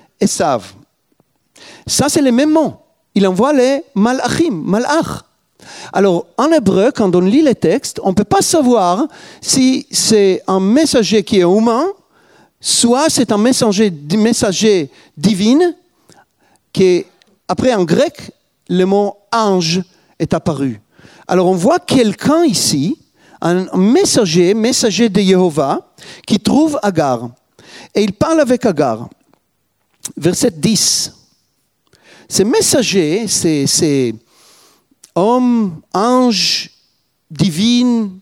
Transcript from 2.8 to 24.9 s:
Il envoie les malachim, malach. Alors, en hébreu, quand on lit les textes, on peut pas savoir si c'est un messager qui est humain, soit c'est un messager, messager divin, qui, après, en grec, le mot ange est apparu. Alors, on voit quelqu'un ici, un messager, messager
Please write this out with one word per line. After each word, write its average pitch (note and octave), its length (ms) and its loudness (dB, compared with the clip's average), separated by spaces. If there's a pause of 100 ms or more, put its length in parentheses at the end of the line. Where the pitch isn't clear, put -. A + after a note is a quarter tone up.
Il G3 140 2
envoie G3 240 0
les C#4 320 2 (100)
malachim, B3+ 580 0
malach. A3+ 720 -2 (680)
Alors, F#3+ 360 0 (100)
en D4 160 0
hébreu, G3+ 420 2
quand F#3+ 180 0
on F3+ 80 2
lit G3+ 200 2
les C#4 140 2
textes, - 460 -2
on G3 120 -2
peut G#3 100 0
pas G4 180 0
savoir A#3+ 640 0 (340)
si C4 500 0
c'est G3 560 2
un F#3+ 140 0
messager A3+ 640 2
qui G3+ 160 0
est F3 40 4
humain, A3+ 440 2 (720)
soit B3+ 480 0
c'est A#3+ 220 -2
un A3 60 0
messager, G#3+ 540 0 (260)
messager G#3 720 0 (260)
divin, A3+ 580 2 (1000)
qui, F3+ 320 2 (420)
après, A#3+ 260 0
en G3 100 0
grec, F3+ 480 -2 (380)
le F3+ 160 0
mot G3 320 0 (140)
ange F#3+ 500 0 (380)
est E3 140 -2
apparu. C#3 480 -4 (460)
Alors, F3+ 200 2
on F#3+ 80 2
voit B3 240 0
quelqu'un C4+ 640 0
ici, F#3 540 -2 (440)
un F#3 360 -2
messager, G3 760 2
messager A3+ 560 0